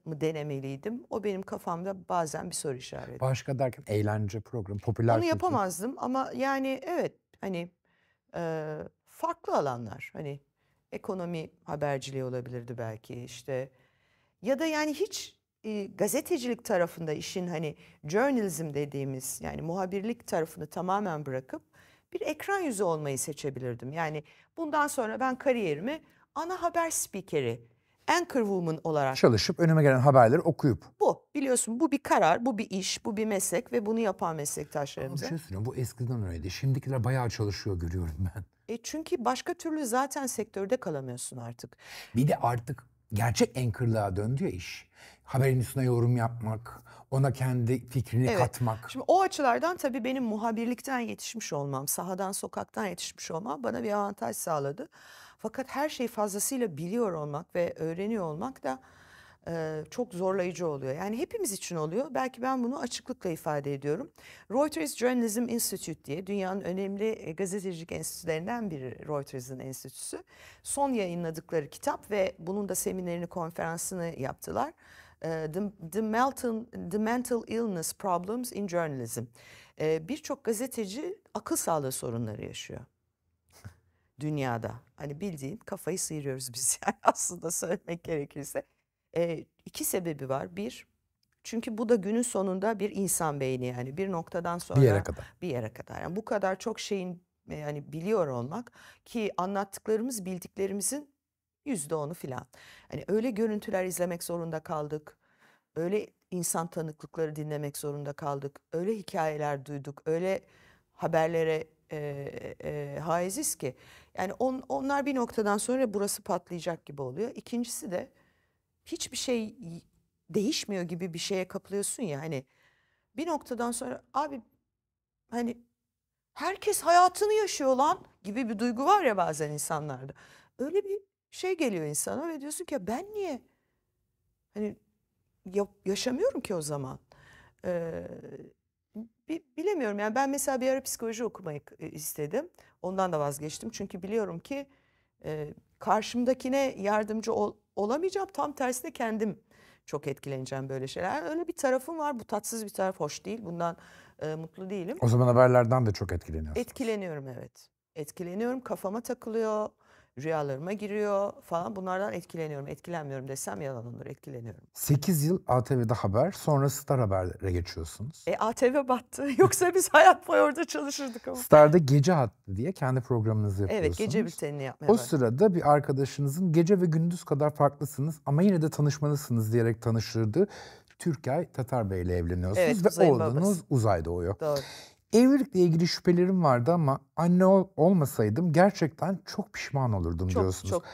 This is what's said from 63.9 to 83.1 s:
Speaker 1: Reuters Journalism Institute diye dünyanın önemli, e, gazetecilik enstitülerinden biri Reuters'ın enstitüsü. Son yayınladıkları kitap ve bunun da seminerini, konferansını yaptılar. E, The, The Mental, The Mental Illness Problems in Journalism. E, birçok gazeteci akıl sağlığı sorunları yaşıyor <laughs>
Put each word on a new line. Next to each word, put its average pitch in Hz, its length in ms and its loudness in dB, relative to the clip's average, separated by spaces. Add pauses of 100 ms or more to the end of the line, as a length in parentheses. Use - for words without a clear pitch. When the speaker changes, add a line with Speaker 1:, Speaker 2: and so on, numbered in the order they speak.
Speaker 1:
Reuters 294 460 0
Journalism 240 520 2
Institute 196 560 -4
diye 170 220 -8
dünyanın 190 340 -2
önemli, 196 440 -4
e, 220 280 -4
gazetecilik 175 600 -6
enstitülerinden 170 800 -6
biri 135 380 -10
Reuters'ın 135 500 -6
enstitüsü. 131 640 -12 (400)
Son 277 300 0
yayınladıkları 170 760 -2
kitap - 420 -6
ve 202 280 2
bunun 190 300 -4
da 185 60 -4
seminerini, 175 520 -4
konferansını 170 920 -6
yaptılar. 202 540 -4 (500)
E, 160 300 -4
The, 185 80 -4 (320)
The 208 80 -2
Mental, 226 640 0 (260)
The 208 80 0
Mental 233 480 0
Illness 214 480 -4
Problems 196 580 -2
in 202 160 -4
Journalism. 135 560 -4 (560)
E, 160 280 0
birçok - 360 -8
gazeteci 233 720 -4 (160)
akıl 262 220 -2
sağlığı 147 360 0
sorunları 117 520 -4
yaşıyor - 360 -12
<laughs> - 1400 -20